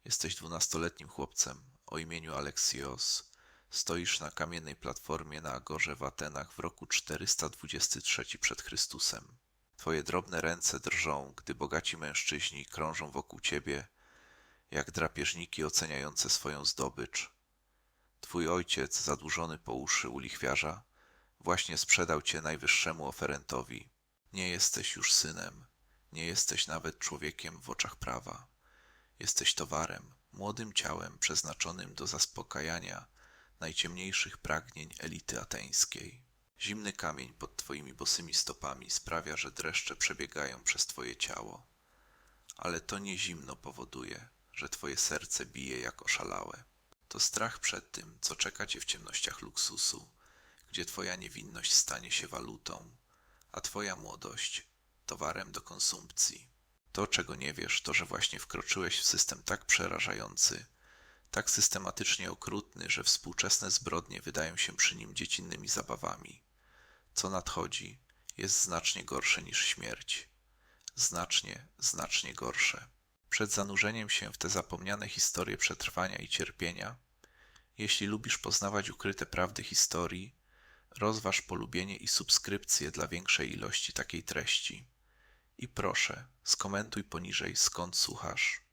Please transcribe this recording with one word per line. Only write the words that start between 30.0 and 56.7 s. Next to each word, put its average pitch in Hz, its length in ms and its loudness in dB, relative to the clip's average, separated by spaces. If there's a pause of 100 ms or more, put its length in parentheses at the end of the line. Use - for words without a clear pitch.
młodym 107 420 -6
ciałem 85 440 -2
przeznaczonym 85 800 0
do - 120 -2
zaspokajania - 1000 0 (540)
najciemniejszych 87 800 -2
pragnień - 600 -4
elity 80 420 -6
ateńskiej. - 840 -2 (360)
Zimny 104 340 -2
kamień 65 400 -6
pod - 240 -10
twoimi 71 360 -6
bosymi 82 400 0
stopami - 580 -2
sprawia, 80 460 -2
że - 140 -2
dreszcze - 440 -2
przebiegają 69 680 -2
przez - 220 4
twoje 62 300 -6
ciało. - 520 -4 (880)
Ale 85 240 -2
to - 180 -4
nie 98 180 -4
zimno 76 380 -4
powoduje, 64 720 -10 (240)
że 71 160 -6
twoje - 280 -4
serce - 480 0
bije 65 340 -6
jak 60 220 -6
oszalałe. 50 600 -2 (440)
To - 120 -10
strach - 400 2
przed - 320 -2
tym, - 300 -12
co - 140 0
czeka - 320 0
cię - 140 -4
w - 40 -6
ciemnościach - 560 -2
luksusu, - 680 0 (600)
gdzie - 160 -4
twoja 92 300 -4
niewinność 55 600 -2
stanie 60 360 4
się - 160 0
walutą, - 680 -8 (540)
a - 100 -8
twoja 101 340 -2
młodość - 720 -6 (380)
towarem - 460 -2
do - 100 -8
konsumpcji. - 880 0 (420)